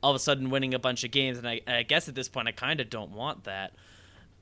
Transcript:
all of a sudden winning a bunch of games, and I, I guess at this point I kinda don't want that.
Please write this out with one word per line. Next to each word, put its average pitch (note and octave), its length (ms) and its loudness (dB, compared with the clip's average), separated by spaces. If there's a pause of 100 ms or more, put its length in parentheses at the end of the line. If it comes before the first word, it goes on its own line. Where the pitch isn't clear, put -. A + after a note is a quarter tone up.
all C#3 80 6
of C#3 60 4
a - 20 -2
sudden C3 320 2
winning C3 240 2
a B2+ 60 0
bunch B2 240 0
of A#2 80 -6
games, C3 260 2
and A#2+ 100 -6
I, A#2 200 -2
I A#2+ 160 2
guess D#3 240 4
at C3+ 80 -8
this B2+ 120 -4
point A#2 200 -2
I A2+ 40 -4
kinda C#3 320 -2
don't G#2+ 280 -8
want A#2+ 320 -6
that. F#2+ 320 -8 (640)